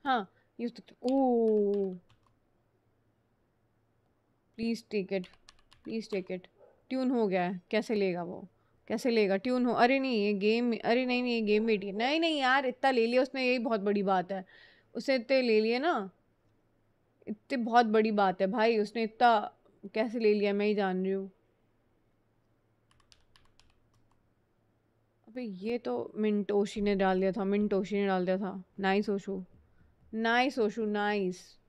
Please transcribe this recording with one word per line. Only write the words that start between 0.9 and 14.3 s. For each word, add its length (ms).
Ooh, 800
please 340
take 180
it, 160
please 260
take 160
it। 160
Tune 220
हो 180
गया 140
है, 180
कैसे 240
लेगा 280
वो? 260
कैसे 220
लेगा? 260
ट्यून 300
हो, 60
अरे 260
नहीं, 280
ये 80
गेम, 440
अरे 280
नहीं, 160
नहीं, 120
ये 60
गेम 240
में 140
ही 140
नहीं, 280
नहीं 180
यार, 280
इतना 240
ले 160
लिया 160
उसने, 240
यही 120
बहुत 220
बड़ी 220
बात 300